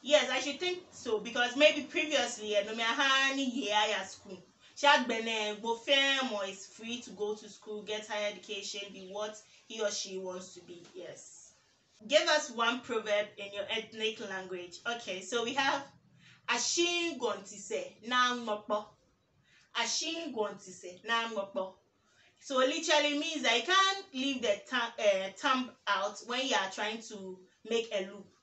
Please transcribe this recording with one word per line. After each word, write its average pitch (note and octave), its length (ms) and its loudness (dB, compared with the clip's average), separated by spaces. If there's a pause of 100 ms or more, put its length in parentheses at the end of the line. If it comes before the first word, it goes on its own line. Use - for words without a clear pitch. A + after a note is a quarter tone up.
Yes, B3+ 280 4
I C4 100 0
should C#4 220 -4
think F4+ 180 0 (120)
so, G#3+ 280 -2
because A#3+ 380 0
maybe D4 260 8
previously, A#3+ 720 0
eh, G3+ 100 4
no A3 80 -6
me A3+ 100 -2
aha C4+ 520 4
ni C#4 80 0
ye A#3 300 -2
aya G#3+ 340 2
school. - 340 -16 (360)
Ṣé C#4+ 100 4
àgbẹ̀nẹ̀ A3+ 760 2
gbọ́ A3+ 240 -4
fẹ́ C#4 340 4 (100)
mọ̀ G3 200 -4
is F#3+ 180 -14
free A3+ 340 -10
to - 100 -16
go G#3 240 -4
to G#3+ 140 -16
school, G#3+ 320 -12
get G#3+ 260 -8
higher G#3 240 -2
education, G3+ 600 -10
be F#2+ 180 -14
what G#3+ 240 -6 (320)
he A3 140 -8
or G3+ 100 2
she F#3+ 260 -6
wants F#3 360 -8
to F3 80 -18
be. - 240 -18 (100)
Yes. - 560 -16 (560)
Give D#4 220 6
us D4+ 200 4
one A#3 300 2
proverb G#3+ 480 0 (100)
in G3+ 140 -10
your G3+ 180 -6
ethnic A3 520 -4
language. F#3 640 -8
Okay, G#3+ 340 -6
so A#3 220 -2
we A#3+ 120 -2
have C#4 280 2 (640)
"Ashin E4+ 720 0
gontise G3+ 840 -6
na B3 320 2
ngmokpo." G#3+ 500 -2 (880)
"Ashin D#4+ 580 -2
gontise F#3+ 720 -6
na A#3 240 0
ngmokpo." G3 460 -4 (680)
So - 200 -6
literally D4 600 4
means D#4 240 -2
that A#3 140 4
you A#3+ 80 2
can't F#4+ 480 4
leave C4 280 -2
the G3+ 240 2
thumb, A#3 320 0
eh, G3 380 4
thumb C4 340 0 (180)
out G3+ 380 0
when B3+ 220 -2
you A#3+ 80 2
are F#3+ 160 0
trying A3 380 -4
to F#3+ 320 -12 (240)
make A3+ 260 0
a F#3+ 180 -2
loop. G#3 180 -16 (160)